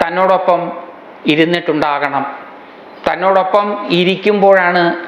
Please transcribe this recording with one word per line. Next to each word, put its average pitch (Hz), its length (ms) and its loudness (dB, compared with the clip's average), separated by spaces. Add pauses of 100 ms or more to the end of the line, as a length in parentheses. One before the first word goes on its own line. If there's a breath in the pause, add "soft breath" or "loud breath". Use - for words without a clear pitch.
തന്നോടൊപ്പം 180 640 0 (540)
ഇരുന്നിട്ടുണ്ടാകണം. 151 1000 0 (840)
തന്നോടൊപ്പം 190 800 0
ഇരിക്കുമ്പോഴാണ് 180 1080 2 (120)